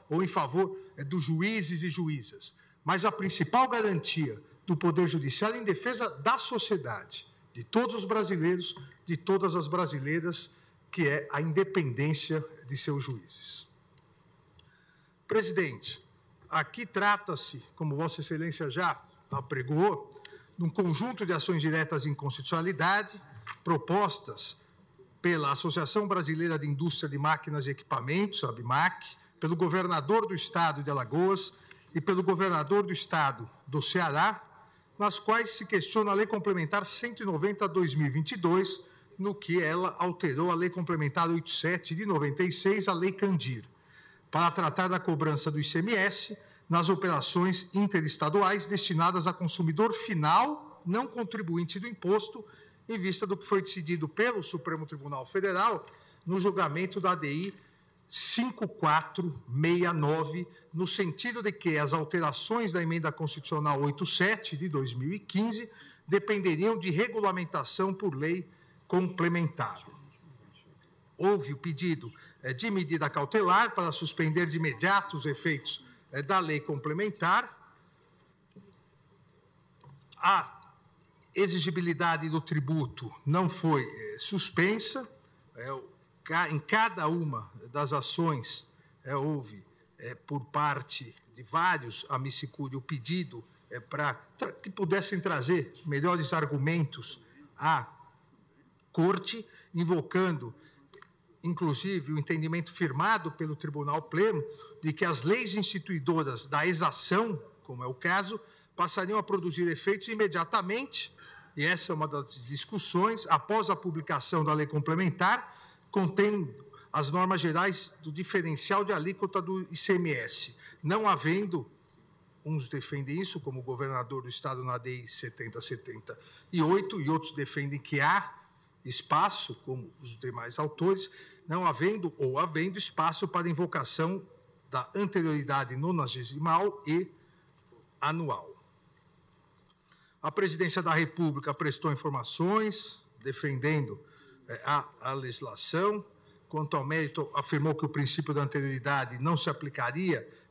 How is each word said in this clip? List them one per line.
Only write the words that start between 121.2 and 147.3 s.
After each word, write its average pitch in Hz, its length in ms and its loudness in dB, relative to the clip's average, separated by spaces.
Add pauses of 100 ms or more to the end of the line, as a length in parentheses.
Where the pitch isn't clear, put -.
uns 147 240 -4
defendem 143 520 -6
isso, 185 180 -4
como 131 220 -8
o - 20 -10
governador 131 600 -6
do 123 60 -12
estado 127 360 -8
na 127 100 -4
A 123 40 -2
D 123 240 -10
I 113 60 -18
setenta 117 520 -10
setenta 113 580 -10 (340)
e 175 80 2
oito, 190 400 2
e 139 80 -2
outros 156 240 0
defendem 143 460 -6
que 143 220 -4
há 175 340 2 (500)
espaço, - 680 0 (120)
como 127 340 -8
os 120 160 -16
demais 120 420 -8
autores, 165 520 0 (360)
não 175 200 0
havendo 170 500 0
ou 131 220 0
havendo 175 400 0
espaço 165 500 0
para 175 200 0
invocação 175 760 -2 (440)
da 127 240 -4
anterioridade 147 800 0
nonagesimal 156 1120 0
e 170 200 2 (920)
anual. 147 480 -2 (1700)
A - 80 -4
Presidência 180 520 0
da 165 120 2
República 156 580 0
prestou 151 400 0
informações, 170 1080 -2 (200)
defendendo 135 760 -2 (520)
eh, 117 140 -10
a, 147 200 2 (160)
a 127 120 -4
legislação. 139 920 -2 (440)
Quanto 151 280 -4
ao 135 80 0
mérito, 151 500 -2